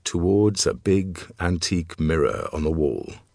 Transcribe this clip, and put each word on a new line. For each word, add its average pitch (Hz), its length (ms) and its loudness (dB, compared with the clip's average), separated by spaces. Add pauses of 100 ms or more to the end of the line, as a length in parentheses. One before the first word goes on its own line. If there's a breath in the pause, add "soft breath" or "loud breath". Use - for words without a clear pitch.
towards 98 640 2
a - 80 2
big 95 460 0 (200)
antique 87 600 -2
mirror 78 520 0
on 78 120 -4
the 78 80 0
wall. 73 420 -2 (220)